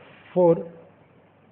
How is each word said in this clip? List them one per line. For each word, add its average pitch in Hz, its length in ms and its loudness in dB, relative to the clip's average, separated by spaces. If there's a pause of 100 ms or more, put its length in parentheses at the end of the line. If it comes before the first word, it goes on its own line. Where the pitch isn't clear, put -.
(340)
four 180 340 0 (840)